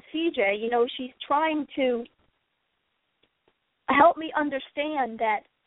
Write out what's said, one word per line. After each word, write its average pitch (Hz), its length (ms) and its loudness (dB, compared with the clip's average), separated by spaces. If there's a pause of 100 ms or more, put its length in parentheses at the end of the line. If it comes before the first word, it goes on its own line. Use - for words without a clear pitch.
(120)
C 330 220 0
J, 202 260 0
you 226 100 -4
know, 240 180 2 (100)
she's 254 140 -8 (160)
trying 302 480 0
to 247 280 0 (1900)
help 302 280 6
me 320 200 -8
understand 285 800 -4
that 214 220 -2 (260)